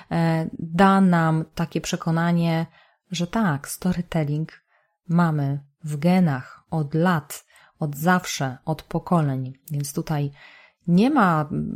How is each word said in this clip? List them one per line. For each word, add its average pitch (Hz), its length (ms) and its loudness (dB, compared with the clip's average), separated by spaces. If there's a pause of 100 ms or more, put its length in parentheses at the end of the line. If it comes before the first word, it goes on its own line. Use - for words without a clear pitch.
(120)
e, 165 380 0 (100)
da 190 420 4
nam 160 440 4 (100)
takie 160 260 -4
przekonanie, 170 840 0 (460)
że 170 160 -4
tak, 180 420 -2
storytelling 160 800 -2 (580)
mamy 151 600 0 (140)
w 151 140 -6
genach 165 760 0
od 151 220 -4
lat, 165 520 -2 (340)
od 147 160 -6
zawsze, 156 720 -2
od 156 180 -4
pokoleń. 131 720 -2 (180)
Więc 143 220 -6
tutaj 147 380 -2 (560)
nie 190 220 4
ma 175 400 2 (260)